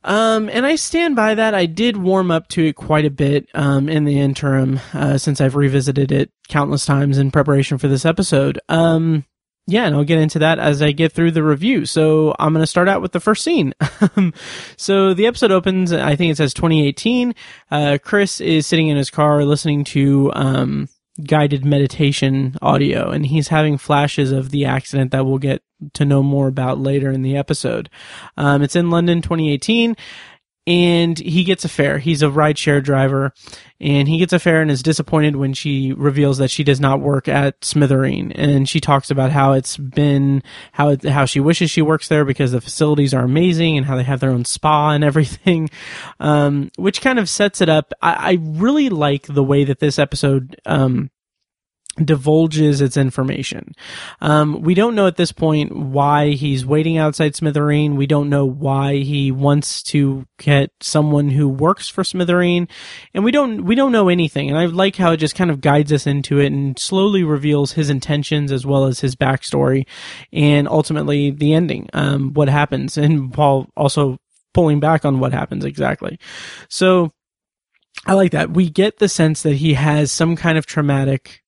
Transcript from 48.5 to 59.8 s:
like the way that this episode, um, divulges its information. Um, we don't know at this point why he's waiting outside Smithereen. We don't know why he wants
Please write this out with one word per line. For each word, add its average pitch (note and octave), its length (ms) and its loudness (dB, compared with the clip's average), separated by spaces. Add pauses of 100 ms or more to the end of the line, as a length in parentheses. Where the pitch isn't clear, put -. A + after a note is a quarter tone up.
like D3 380 -2
the C#3+ 180 0
way C#3+ 180 2
that C#3 160 -2
this D3 180 0
episode, C3+ 680 -2
um, C3+ 460 0 (920)
divulges D3+ 760 2
its C#3 160 0
information. C3+ 760 -4 (480)
Um, D3+ 400 2
we E3 140 0
don't A3+ 180 2
know G3+ 140 2
at F3 80 0
this F3 160 -2
point D3+ 440 -2
why C#3+ 580 0
he's C3+ 300 -2
waiting D#3 360 0
outside D3+ 340 0
Smithereen. D3 640 0
We C#3 100 0
don't D3 240 0
know C#3+ 160 2
why C3+ 520 -2
he C#3 340 -2
wants C#3+ 500 0